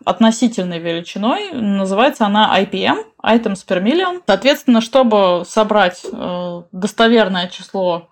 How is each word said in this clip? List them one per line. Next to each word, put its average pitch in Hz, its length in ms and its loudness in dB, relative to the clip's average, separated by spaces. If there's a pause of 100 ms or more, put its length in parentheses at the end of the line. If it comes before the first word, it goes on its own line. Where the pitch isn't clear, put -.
относительной 190 760 0
величиной. 196 720 -4
Называется 208 720 0
она 208 280 2
I 190 120 2
P 196 160 -6
M. 269 180 -2 (240)
items 220 440 0
per 185 160 -2
million. 359 440 -2
Соответственно, 233 540 2
чтобы 208 640 2
собрать, 208 540 0 (100)
э, 180 500 -8 (100)
достоверное 196 760 0
число 180 640 -6